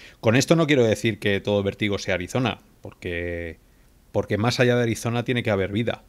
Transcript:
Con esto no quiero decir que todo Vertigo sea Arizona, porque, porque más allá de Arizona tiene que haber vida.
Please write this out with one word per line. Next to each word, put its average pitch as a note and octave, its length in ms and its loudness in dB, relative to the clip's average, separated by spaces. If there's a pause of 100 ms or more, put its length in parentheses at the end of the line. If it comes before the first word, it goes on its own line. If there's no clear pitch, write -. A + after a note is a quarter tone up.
(200)
Con A2+ 160 4
esto C#3 200 4
no E3 120 2
quiero C3+ 160 4
decir A2 340 2
que G2 240 0
todo G2+ 220 0
Vertigo G2+ 340 -2
sea - 160 -4
Arizona, F#2 460 -2 (240)
porque, E2+ 720 -8 (540)
porque G2+ 260 -2
más A2 220 0
allá B2 160 4
de B2 80 0
Arizona A#2 400 -2
tiene A#2+ 180 -2
que A2+ 80 -4
haber G2 220 0
vida. A2 380 -4